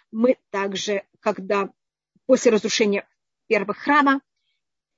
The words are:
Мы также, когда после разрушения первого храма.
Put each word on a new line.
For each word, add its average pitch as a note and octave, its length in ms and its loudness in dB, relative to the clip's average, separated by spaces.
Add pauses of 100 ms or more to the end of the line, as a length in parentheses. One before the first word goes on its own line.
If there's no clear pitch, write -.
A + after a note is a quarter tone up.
(120)
Мы A#3 260 2 (120)
также, G3 560 -6 (160)
когда G3 500 -4 (540)
после B3+ 260 4
разрушения G#3 560 0 (400)
первого A3 260 -2
храма. C#4 480 2 (760)